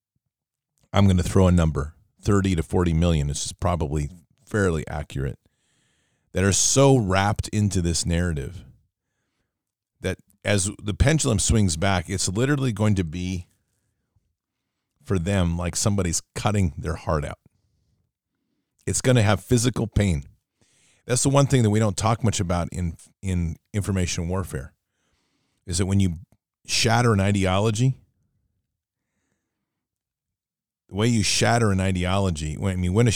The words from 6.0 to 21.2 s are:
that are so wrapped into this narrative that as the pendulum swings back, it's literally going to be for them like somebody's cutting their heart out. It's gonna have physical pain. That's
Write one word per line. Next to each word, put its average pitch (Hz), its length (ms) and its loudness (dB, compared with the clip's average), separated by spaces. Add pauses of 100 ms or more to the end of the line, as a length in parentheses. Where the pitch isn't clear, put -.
that 92 120 0
are 98 80 4
so 135 440 4
wrapped 98 520 0
into 101 340 0
this 85 240 -2
narrative 85 580 -4 (1400)
that 92 180 -6 (260)
as 101 260 0 (100)
the 101 140 -6
pendulum 135 460 2
swings 98 360 0
back, 87 320 -2
it's 92 200 -4
literally 131 440 0
going 107 220 2
to 95 100 0
be 90 440 -6 (1600)
for 98 140 -2
them 87 400 0
like 87 160 -6
somebody's 98 480 -2 (140)
cutting 98 420 0
their 80 160 -6
heart 76 300 -4
out. - 160 -12 (1500)
It's - 160 -4
gonna 127 200 4
have 101 220 2
physical 117 420 0
pain. 90 380 0 (800)
That's 127 180 -2